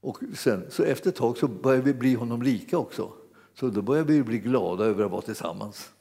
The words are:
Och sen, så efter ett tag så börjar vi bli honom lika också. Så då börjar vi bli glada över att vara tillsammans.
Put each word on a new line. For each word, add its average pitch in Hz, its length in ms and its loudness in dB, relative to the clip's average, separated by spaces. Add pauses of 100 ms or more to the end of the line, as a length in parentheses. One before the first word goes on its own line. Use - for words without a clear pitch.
Och - 180 -8 (160)
sen, 101 360 0
så - 120 0
efter 151 260 0
ett 180 80 -2
tag 120 220 0
så 147 100 2
börjar 131 340 2
vi 139 120 4
bli 127 200 2
honom 120 280 -2
lika 127 360 0
också. - 340 -6 (420)
Så 131 140 -2
då 104 140 -2
börjar 139 220 2
vi 151 180 4
bli 113 160 0
glada 98 460 0
över 107 200 4
att 98 60 -2
vara 92 120 -4
tillsammans. 104 680 -8 (100)